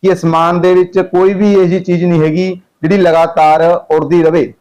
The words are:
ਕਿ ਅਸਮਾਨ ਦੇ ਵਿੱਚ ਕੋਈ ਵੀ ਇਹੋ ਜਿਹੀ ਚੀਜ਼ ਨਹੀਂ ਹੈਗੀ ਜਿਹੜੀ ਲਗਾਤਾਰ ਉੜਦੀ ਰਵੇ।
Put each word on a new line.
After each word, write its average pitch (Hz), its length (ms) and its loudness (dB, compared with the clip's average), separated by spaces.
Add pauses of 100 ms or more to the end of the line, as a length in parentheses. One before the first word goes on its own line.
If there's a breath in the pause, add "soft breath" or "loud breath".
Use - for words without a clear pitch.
ਕਿ 190 100 2
ਅਸਮਾਨ 170 480 -2
ਦੇ 180 140 2
ਵਿੱਚ 180 240 0
ਕੋਈ 185 360 0
ਵੀ 202 180 0
ਇਹੋ 190 120 4
ਜਿਹੀ 175 160 -2
ਚੀਜ਼ 175 240 -2
ਨਹੀਂ 175 180 0
ਹੈਗੀ 175 400 -4 (200)
ਜਿਹੜੀ 170 140 0
ਲਗਾਤਾਰ 165 920 0
ਉੜਦੀ 156 320 0
ਰਵੇ। 160 380 0